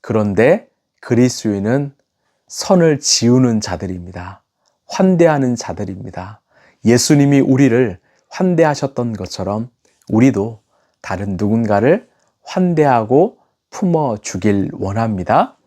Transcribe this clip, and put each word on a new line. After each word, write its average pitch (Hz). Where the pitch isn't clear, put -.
그런데 107
그리스도인은 120
선을 165
지우는 120
자들입니다. 90
환대하는 160
자들입니다. 98
예수님이 139
우리를 127
환대하셨던 151
것처럼 98
우리도 110
다른 98
누군가를 110
환대하고 151
품어주길 107
원합니다. 107